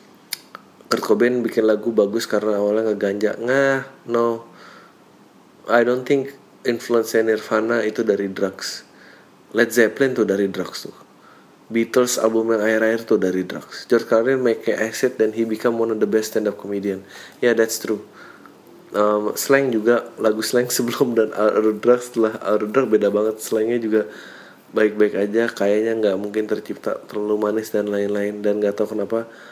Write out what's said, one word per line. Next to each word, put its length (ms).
Kurt 160
Cobain 400
bikin 240
lagu 240
bagus 380
karena 320
awalnya 320
ngeganja. 420
Nggak, 720
no. 400
I 160
don't 200
think 280
influence 480
Nirvana 720
itu 200
dari 240
drugs. 560
Led 200
Zeppelin 440
tuh 80
dari 240
drugs 360
tuh. 100
Beatles 480
album 360
yang 120
akhir-akhir 400
tuh 160
dari 240
drugs. 440
George 200
Carlin 320
make 240
acid 560
dan 120
he 120
become 320
one 160
of 80
the 80
best 240
stand-up 240
comedian. 480
Yeah, 120
that's 280
true. 200
Um, 440
Slang 320
juga, 480
lagu 240
Slang 320
<laughs> 40
sebelum 360
dan 240
Out 240
of 200
Drugs, 280
setelah 320
Out 240
of 80
Drugs 160
beda 240
banget. 240
Slangnya 400
juga 320
baik-baik 480
aja, 320
kayaknya 480
nggak 200
mungkin 280
tercipta 520
terlalu 400
manis 200
dan 200
lain-lain. 520
Dan 160
nggak 160
tahu 240
kenapa, 320